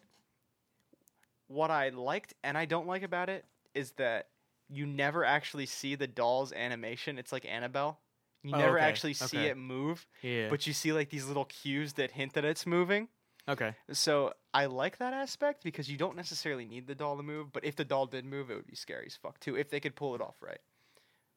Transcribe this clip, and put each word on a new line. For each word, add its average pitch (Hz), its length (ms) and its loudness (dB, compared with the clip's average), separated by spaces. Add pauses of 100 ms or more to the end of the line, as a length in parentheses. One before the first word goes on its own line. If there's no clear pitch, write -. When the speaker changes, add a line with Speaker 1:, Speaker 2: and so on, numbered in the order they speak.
(1500)
Speaker 1:
what 156 240 2
I 143 160 4
liked 131 460 -4 (100)
and 143 120 0
I 160 80 0
don't 165 220 0
like 185 160 -2
about 180 260 -2
it 190 160 -6 (300)
is 135 220 -2
that 117 320 2 (420)
you 139 160 -4
never 143 380 2
actually 143 420 4
see 139 300 -4
the 135 100 0
doll's 123 460 2
animation. 117 640 -4
It's - 140 -10
like 131 120 -4
Annabelle. 127 540 -2 (460)
You 143 100 -2
Speaker 2:
Oh, 147 40 4
Speaker 1:
never 151 200 8
Speaker 2:
okay. 156 80 6
Speaker 1:
actually 156 280 2
see 131 220 -2
Speaker 2:
Okay. 147 120 2
Speaker 1:
it 135 80 -2
move, 131 500 -4 (160)
Speaker 2:
Yeah. 120 260 0
Speaker 1:
but 143 160 0
you 156 80 0
see, 156 200 2
like, 151 180 2
these 139 160 -6
little 139 200 0
cues 143 480 -4
that 131 180 0
hint 135 220 -4
that 151 100 2
it's 156 240 0
moving. 180 400 4 (400)
Speaker 2:
Okay. 117 260 0 (160)
Speaker 1:
So 143 420 4 (220)
I 139 120 6
like 131 320 -2
that 254 140 -2
aspect 269 520 -2
because 151 260 -6
you 143 80 -6
don't 175 160 0
necessarily 147 520 -4
need 123 200 -12
the 139 80 -8
doll 143 220 -4
to 143 80 -6
move, 147 280 -8
but - 120 -4
if 147 100 -2
the 156 100 0
doll 135 220 2
did 127 180 -6
move, 135 240 -6
it 113 60 -6
would 98 140 -10
be - 80 -16
scary 62 300 -10
as - 100 -14
fuck - 240 -12
too, 131 160 -2
if 143 140 0
they 143 100 -2
could 143 160 -4
pull 139 180 -4
it 117 60 -4
off - 200 -8
right. - 200 -10 (760)